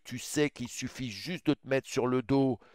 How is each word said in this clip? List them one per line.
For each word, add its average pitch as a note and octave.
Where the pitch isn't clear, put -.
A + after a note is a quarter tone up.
tu B2
sais D3
qu'il B2
suffit B2+
juste A2+
de D3+
te -
mettre C3
sur A#2+
le B2+
dos C3+